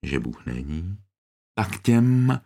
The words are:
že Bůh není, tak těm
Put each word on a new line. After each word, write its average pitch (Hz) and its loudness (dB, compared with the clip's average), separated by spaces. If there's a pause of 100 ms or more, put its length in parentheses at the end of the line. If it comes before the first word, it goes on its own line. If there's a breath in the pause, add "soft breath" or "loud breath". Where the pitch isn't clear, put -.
že 67 -2
Bůh 60 -10
není, 76 -8 (640)
tak 101 -4
těm 127 4